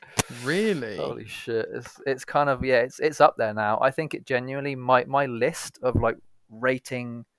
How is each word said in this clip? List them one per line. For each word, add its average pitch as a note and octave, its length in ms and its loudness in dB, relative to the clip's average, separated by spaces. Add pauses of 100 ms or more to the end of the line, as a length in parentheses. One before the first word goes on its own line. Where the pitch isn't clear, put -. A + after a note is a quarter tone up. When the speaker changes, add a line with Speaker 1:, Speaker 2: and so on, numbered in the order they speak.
(440)
Speaker 1:
Really? D3+ 520 -2
Speaker 2:
Holy B2 300 -6
shit! A2+ 480 -4
It's, - 320 -12
it's C3+ 180 -2
kind D3 240 2
of, B2+ 160 0
yeah, B2+ 160 4
it's, B2+ 200 -2
it's - 200 2
up D3+ 160 8
there A2 180 0
now. G#2+ 260 0
I C3 100 4
think D#3 240 -4
it - 100 -10
genuinely, C3+ 520 -4
my, B2+ 280 4
my C#3 220 2
list B2 560 -2
of, B2+ 140 2
like, A2+ 200 2 (340)
rating B2 760 -4 (140)